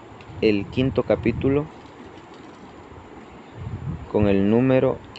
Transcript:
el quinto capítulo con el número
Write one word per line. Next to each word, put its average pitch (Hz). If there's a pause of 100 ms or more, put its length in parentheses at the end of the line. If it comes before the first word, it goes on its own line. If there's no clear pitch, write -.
(420)
el 104
quinto 127
capítulo 123 (2500)
con 104
el 98
número 131 (200)